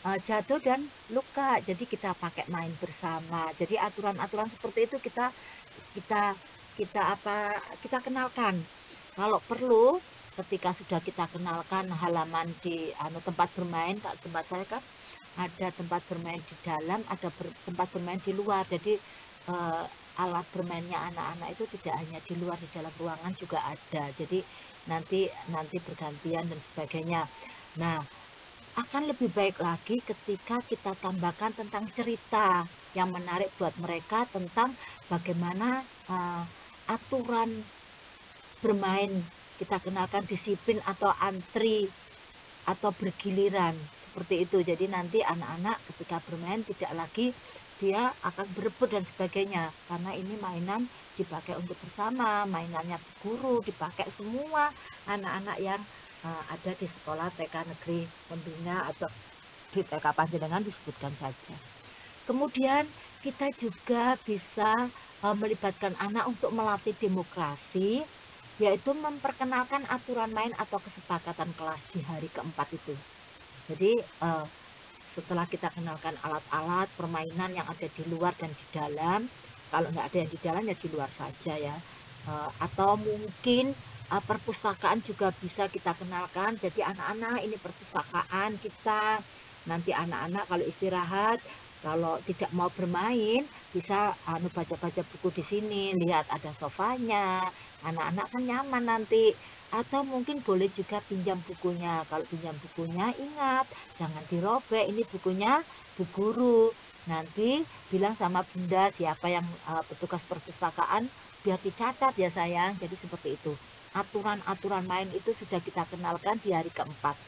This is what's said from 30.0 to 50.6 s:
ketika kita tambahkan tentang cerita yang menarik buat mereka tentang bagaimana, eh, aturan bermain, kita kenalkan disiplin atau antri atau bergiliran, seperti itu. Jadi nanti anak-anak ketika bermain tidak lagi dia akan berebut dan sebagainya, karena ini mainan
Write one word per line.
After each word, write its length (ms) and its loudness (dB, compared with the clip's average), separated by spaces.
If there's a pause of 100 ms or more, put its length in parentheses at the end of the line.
ketika 600 -2
kita 360 -2
tambahkan 560 0
tentang 400 -4
cerita 720 4 (260)
yang 180 2
menarik 440 0
buat 240 0
mereka 500 2
tentang 460 2 (320)
bagaimana, 760 0 (280)
eh, 320 -2 (420)
aturan 800 0 (960)
bermain, 640 4 (320)
kita 240 0
kenalkan 480 0
disiplin 560 0
atau 300 4 (100)
antri 640 2 (800)
atau 240 2
bergiliran, 840 2 (340)
seperti 320 2
itu. 220 4
Jadi 260 2
nanti 320 2
anak-anak 560 0 (140)
ketika 340 -4
bermain 380 -4
tidak 320 -4
lagi 340 0 (440)
dia 480 2
akan 320 -2
berebut 320 2
dan 160 0
sebagainya, 640 0 (240)
karena 240 -4
ini 240 -6
mainan 480 -2 (320)